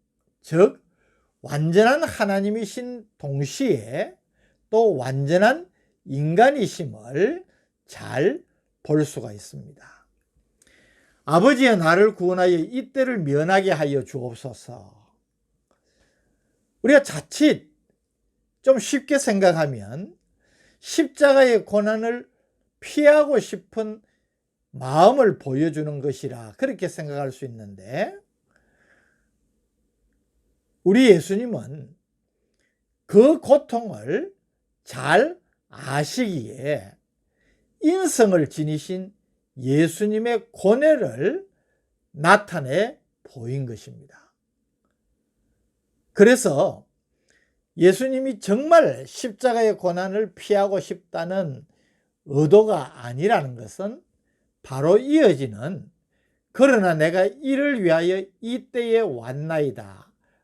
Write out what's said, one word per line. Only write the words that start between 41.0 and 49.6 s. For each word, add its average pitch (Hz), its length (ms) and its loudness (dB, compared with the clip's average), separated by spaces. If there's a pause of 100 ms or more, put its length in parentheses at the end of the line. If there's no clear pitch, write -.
나타내 170 880 0 (240)
보인 127 420 -10
것입니다. - 680 -18 (1800)
그래서 202 720 2 (920)
예수님이 254 640 0
정말 214 640 2
십자가의 226 720 -2